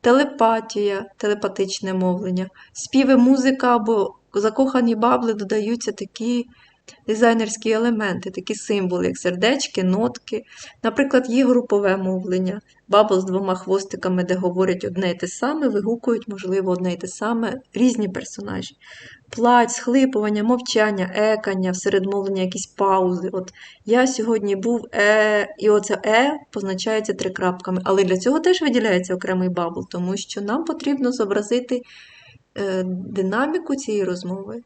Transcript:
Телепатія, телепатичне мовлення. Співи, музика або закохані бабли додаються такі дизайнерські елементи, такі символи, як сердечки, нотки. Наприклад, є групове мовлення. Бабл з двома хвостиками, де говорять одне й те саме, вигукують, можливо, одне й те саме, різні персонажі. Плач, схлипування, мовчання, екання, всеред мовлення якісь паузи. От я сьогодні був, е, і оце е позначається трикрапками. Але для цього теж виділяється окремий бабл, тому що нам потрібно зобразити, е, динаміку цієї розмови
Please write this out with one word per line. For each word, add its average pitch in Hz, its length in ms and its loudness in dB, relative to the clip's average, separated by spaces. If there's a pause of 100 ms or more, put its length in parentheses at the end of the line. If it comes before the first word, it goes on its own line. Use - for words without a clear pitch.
Телепатія, 226 1040 2 (120)
телепатичне 196 760 -4
мовлення. 185 560 -2 (240)
Співи, 269 440 4
музика 262 580 4
або 214 400 0 (180)
закохані 233 640 2
бабли 240 380 2
додаються 214 580 -2
такі 233 540 -4 (640)
дизайнерські 220 640 2
елементи, 214 600 0
такі 196 240 -6
символи, 180 520 -2
як - 100 -4
сердечки, 208 680 0
нотки. 214 600 -2 (400)
Наприклад, 262 460 2
є 262 160 4
групове 202 520 2
мовлення. 185 640 -4 (320)
Бабл 208 260 6
з 190 60 -2
двома 190 300 -2
хвостиками, 185 680 -2
де 185 120 0
говорять 180 480 0
одне 185 280 -2
й - 20 -2
те 175 140 -6
саме, 294 400 -2
вигукують, 220 600 -2
можливо, 190 440 -2
одне 180 220 -2
й 175 40 -6
те 185 100 -10
саме, 226 540 -4 (120)
різні 226 360 2
персонажі. 190 680 -10 (540)
Плач, 240 420 4
схлипування, 214 720 2
мовчання, 214 720 0
екання, 208 580 0
всеред 190 340 0
мовлення 196 360 -2
якісь 185 240 -4
паузи. 185 680 0
От 185 220 -8 (320)
я 247 220 4
сьогодні 214 480 0
був, 226 380 -2
е, 214 640 2
і 214 120 2
оце 208 360 2
е 262 340 2 (120)
позначається 202 640 -4
трикрапками. 185 680 -4
Але 190 200 2
для 185 140 2
цього 254 220 0
теж 359 220 2
виділяється 214 540 2
окремий 185 340 -2
бабл, 175 400 -4
тому 180 280 -4
що - 240 -10
нам 233 220 -2
потрібно 277 480 -2
зобразити, 240 720 -2 (760)
е, 190 300 -2
динаміку 208 880 -2
цієї 214 280 -2
розмови 185 640 -6